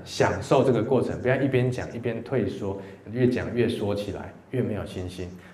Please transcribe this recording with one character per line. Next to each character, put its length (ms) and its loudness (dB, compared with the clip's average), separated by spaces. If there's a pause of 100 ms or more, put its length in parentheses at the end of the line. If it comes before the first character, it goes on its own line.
享 360 0
受 220 4
这 100 4
个 80 4
过 220 2
程， 180 -4
不 60 -2
要 100 4
一 120 2
边 200 2
讲 240 -4
一 60 -6
边 240 -4
退 260 0
缩， 320 -6 (300)
越 160 4
讲 260 2
越 160 4
缩 240 0
起 200 -4
来， 200 -10 (200)
越 100 0
没 120 -2
有 120 -4
信 240 -8
心。 180 -8 (260)